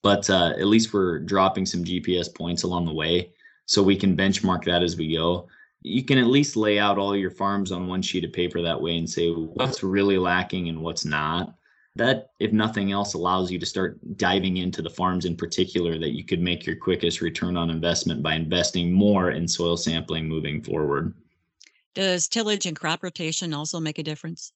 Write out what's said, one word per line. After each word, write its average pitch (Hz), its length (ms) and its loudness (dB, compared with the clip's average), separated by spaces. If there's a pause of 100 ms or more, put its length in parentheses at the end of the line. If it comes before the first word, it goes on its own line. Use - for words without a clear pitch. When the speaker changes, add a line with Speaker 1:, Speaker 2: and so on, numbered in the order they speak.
Speaker 1:
But, 101 280 4
uh, 87 280 4
at 92 80 2
least 110 280 4
we're 90 240 2
dropping 95 480 2
some 87 180 -4
G 90 160 -2
P 90 180 0
S 85 120 -2
points 87 320 -4
along 87 240 0
the 78 80 -4
way 82 380 0 (340)
so - 160 4
we 95 140 6
can 95 200 4
benchmark 92 480 2
that 87 180 2
as 85 140 0
we 80 180 -2
go. 85 320 0 (360)
You 123 220 -2
can 135 140 4
at 120 80 6
least 139 300 4
lay 107 220 4
out 101 200 2
all 101 180 0
your 95 140 0
farms 98 400 -2
on 90 160 -4
one 92 160 -2
sheet 90 220 -2
of 78 100 -8
paper 87 260 0
that 82 200 0
way 85 180 0
and 82 100 -2
say 85 220 0
what's 85 520 -4
really 98 360 4
lacking 90 500 0
and 80 140 -6
what's 82 240 -6
not. 78 480 -2 (420)
That, 131 320 0 (100)
if 107 140 0
nothing 107 400 2
else, 101 220 -2
allows 90 360 0
you 90 80 -4
to 85 80 -6
start - 320 -2 (200)
diving 92 400 2
into 90 240 -4
the 80 80 -6
farms 90 340 -2
in 85 120 -2
particular 85 600 -2
that 78 140 -2
you 73 100 -6
could 87 180 -4
make 87 260 -2
your 82 100 -4
quickest 87 460 -2
return 87 340 -4
on 85 140 0
investment 80 520 -2
by 78 120 0
investing 87 580 0
more 95 380 4
in 82 180 -2
soil 85 280 0
sampling 80 520 -4
moving 76 340 -4
forward. 76 520 -2 (800)
Speaker 2:
Does 185 340 0
tillage 208 380 0
and 160 100 -4
crop 165 260 -4
rotation 165 520 -6
also 156 260 -6
make 156 180 -4
a 160 40 -8
difference? 156 540 -10